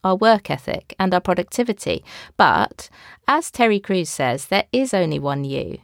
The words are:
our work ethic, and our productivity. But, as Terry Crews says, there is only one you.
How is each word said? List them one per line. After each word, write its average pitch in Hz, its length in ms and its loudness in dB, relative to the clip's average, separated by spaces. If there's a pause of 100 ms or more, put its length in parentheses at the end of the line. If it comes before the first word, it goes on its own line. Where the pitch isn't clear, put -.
our 190 100 2
work 214 360 4
ethic, - 480 -6
and 185 140 2
our 180 80 2
productivity. - 840 -2 (320)
But, 107 520 2 (380)
as 302 240 0
Terry 214 300 2
Crews 185 300 -2
says, 131 360 -2
there 196 260 0
is 254 220 0
only 156 240 0
one 139 260 -4
you. 135 400 -8